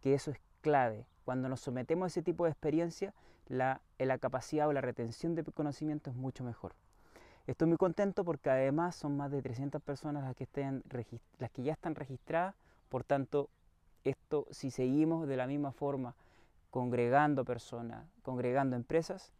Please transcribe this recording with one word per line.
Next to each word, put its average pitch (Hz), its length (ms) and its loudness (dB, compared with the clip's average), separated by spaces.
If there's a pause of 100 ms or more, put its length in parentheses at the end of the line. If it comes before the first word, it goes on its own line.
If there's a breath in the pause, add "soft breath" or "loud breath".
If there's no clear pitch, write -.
que 135 140 4
eso 143 180 -2
es - 80 -10 (220)
clave. 123 440 2 (180)
Cuando 131 240 -2
nos 131 120 -4
sometemos 139 460 0
a - 20 0
ese 170 140 -2
tipo 170 220 0
de 165 60 4
experiencia, 165 640 -2 (320 soft breath)
la, 131 360 0 (160)
eh, 131 80 0
la 131 120 2
capacidad 131 480 0
o 151 60 4
la 139 80 2
retención 123 560 -4
de 165 80 -2
conocimiento 151 680 -4
es 120 60 -6
mucho 127 260 -6
mejor. 117 320 -8 (720 loud breath)
Estoy 160 220 2
muy 165 80 6
contento 190 480 2
porque 160 260 0
además 143 460 4
son 143 200 -2
más 143 140 -2
de 139 120 -2
trescientas 135 380 -4
personas 147 440 -6
las 131 100 -6
que - 100 -10
estén 135 440 -4
regis-, 120 340 -8 (160)
las 120 120 -6
que - 120 -8
ya 143 100 0
están 160 220 -4
registradas, 160 640 -4 (320 soft breath)
por 127 160 -4
tanto, 139 440 2 (540)
esto, - 480 -2
si 131 220 -6
seguimos 156 560 2
de 135 80 0
la 127 100 0
misma 143 240 -2
forma, 135 460 -4 (540 soft breath)
congregando 127 720 4
personas, 117 600 -8 (180)
congregando 127 520 2
empresas 160 640 -2